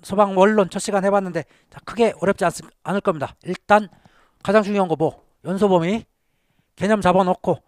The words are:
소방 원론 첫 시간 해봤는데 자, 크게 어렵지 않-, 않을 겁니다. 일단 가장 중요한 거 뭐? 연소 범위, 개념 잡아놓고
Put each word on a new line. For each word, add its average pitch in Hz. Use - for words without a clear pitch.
소방 196
원론 196
첫 202
시간 190
해봤는데 196
자, -
크게 226
어렵지 190
않-, 170
않을 190
겁니다. 156
일단 202
가장 208
중요한 196
거 160
뭐? 147
연소 196
범위, 185
개념 202
잡아놓고 180